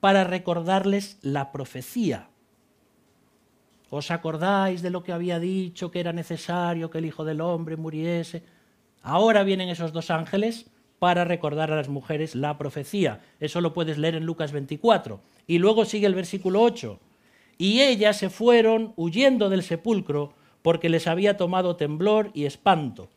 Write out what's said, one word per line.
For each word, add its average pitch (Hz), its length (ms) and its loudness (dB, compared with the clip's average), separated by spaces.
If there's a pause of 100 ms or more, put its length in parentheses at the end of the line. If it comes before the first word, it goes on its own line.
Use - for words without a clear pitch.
para 196 240 6
recordarles 185 960 -2
la 139 300 -4
profecía. 135 760 -6 (1600)
"¿Os 143 220 -8
acordáis 175 720 -2
de 180 80 -4
lo 180 120 -6
que 175 120 -8
había 170 240 -4
dicho, 180 520 -6
que 180 100 -6
era 170 120 -4
necesario 170 800 -4
que 160 80 -8
el 165 80 -4
Hijo 156 180 -8
del 156 160 -4
Hombre 165 380 -4
muriese?". 165 640 -6 (580)
Ahora 208 420 4
vienen 190 280 0
esos 165 240 -6
dos 165 160 -6
ángeles 196 600 -2 (280)
para 175 260 4
recordar 156 480 -2
a 156 40 0
las 143 120 -4
mujeres 151 460 -6
la 147 240 -4
profecía. 143 640 -4 (180)
Eso 156 220 -4
lo 170 100 0
puedes 160 240 -4
leer 160 200 0
en 160 100 -4
Lucas 160 260 -6
veinticuatro. 147 680 0 (240)
Y 170 120 2
luego 214 280 4
sigue 214 200 0
el 190 80 4
versículo 190 460 -2
ocho. 226 400 0 (560)
"Y 202 240 2
ellas 214 380 4
se 190 100 -4
fueron 226 680 4
huyendo 208 520 2
del 190 140 2
sepulcro 165 720 -2 (280)
porque 165 260 2
les 165 200 2
había 196 280 2
tomado 180 380 0
temblor 190 600 0
y 147 100 -4
espanto. 147 720 0